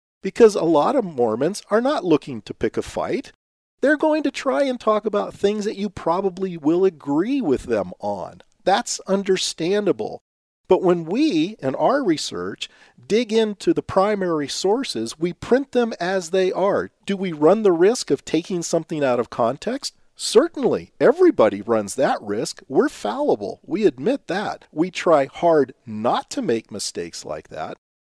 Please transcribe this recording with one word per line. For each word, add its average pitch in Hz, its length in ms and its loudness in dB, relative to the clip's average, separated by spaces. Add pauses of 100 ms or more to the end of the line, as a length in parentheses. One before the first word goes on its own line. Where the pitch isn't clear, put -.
(220)
Because 208 340 4
a 170 80 -2
lot 165 320 4
of 247 80 0
Mormons 135 680 -2
are 220 120 2
not 262 240 -2
looking 143 380 0
to - 100 -12
pick - 240 -4
a 107 60 -2
fight. 123 480 -6 (500)
They're 285 160 2
going 302 260 2
to 285 80 0
try 277 320 -2
and 254 160 -4
talk 214 240 0
about 202 300 -4
things 208 320 0
that 202 120 -4
you 202 120 -2
probably 185 680 -2
will 165 300 2
agree 175 560 0
with 143 220 0
them 98 360 -2
on. 101 420 -8 (220)
That's 202 380 0
understandable. 185 1200 -2 (460)
But 175 160 4
when 175 220 2
we, 208 540 0
in 135 160 -4
our 247 280 2
research, 117 680 -4 (380)
dig 214 260 0
into 214 400 0
the 151 80 -2
primary 185 680 0
sources, 185 720 -4
we 170 140 -4
print - 380 -2
them 240 280 0
as 180 300 -4
they 185 220 0
are. 170 400 0 (140)
Do 196 120 -4
we 180 160 -4
run 165 300 4
the 190 100 6
risk 185 380 2
of 135 120 -2
taking 170 380 -2
something 160 420 -4
out 123 160 2
of 113 120 -2
context? 143 640 -4 (200)
Certainly. 214 840 0
Everybody 170 640 4
runs 107 320 0
that 127 260 0
risk. 107 460 -6
We're 202 220 2
fallible. 208 760 -4
We 202 200 -2
admit 135 420 -2
that. 175 440 -6
We 170 200 -2
try 151 340 4
hard 156 480 2 (100)
not 120 460 -2
to 277 140 -6
make 117 280 -2
mistakes 90 540 -10
like 78 240 -10
that. 78 260 -12 (400)